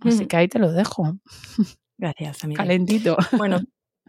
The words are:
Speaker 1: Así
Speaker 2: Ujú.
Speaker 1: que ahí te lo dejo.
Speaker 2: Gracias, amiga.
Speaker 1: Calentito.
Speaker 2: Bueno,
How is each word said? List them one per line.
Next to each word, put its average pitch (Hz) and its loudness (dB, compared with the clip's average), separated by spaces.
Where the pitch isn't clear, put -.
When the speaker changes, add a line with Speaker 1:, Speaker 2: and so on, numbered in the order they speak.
Speaker 1:
Así 233 4
Speaker 2:
Ujú. 190 -4
Speaker 1:
que 170 0
ahí 175 4
te 240 -4
lo 175 2
dejo. 175 -2
Speaker 2:
Gracias, 151 -8
amiga. 151 -4
Speaker 1:
Calentito. 185 0
Speaker 2:
Bueno, 196 0